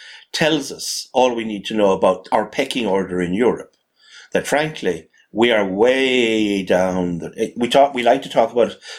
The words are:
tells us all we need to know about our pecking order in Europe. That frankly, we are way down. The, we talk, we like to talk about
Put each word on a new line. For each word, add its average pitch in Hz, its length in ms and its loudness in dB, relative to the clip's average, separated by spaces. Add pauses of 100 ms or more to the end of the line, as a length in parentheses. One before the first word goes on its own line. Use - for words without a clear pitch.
(320)
tells 151 400 -2
us - 400 -10
all 127 220 2
we 117 100 -4
need 104 220 -8
to 117 80 -6
know 101 180 4
about 95 400 0
our 107 160 0
pecking 135 380 -4
order 92 340 -2
in 87 140 -2
Europe. 107 400 0 (580)
That 87 140 -2
frankly, 143 640 -4 (240)
we 113 180 2
are 104 160 2
way 110 960 2
down. 92 560 0
The, 82 380 -6
we 120 120 -2
talk, 139 260 4
we 123 100 -4
like 131 180 4
to - 60 -12
talk 113 240 0
about 117 240 0 (220)